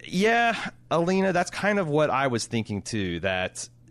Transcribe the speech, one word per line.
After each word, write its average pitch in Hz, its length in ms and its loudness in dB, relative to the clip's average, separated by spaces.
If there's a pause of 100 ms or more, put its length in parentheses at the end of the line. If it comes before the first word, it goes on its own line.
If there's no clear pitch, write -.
yeah, 226 640 0 (220)
Alina, 185 420 2
that's 175 180 0
kind 202 280 0
of 180 80 -2
what 151 220 2
I 131 180 0
was 120 180 0
thinking 110 360 -2
too, 90 400 -4
that 92 460 -4 (240)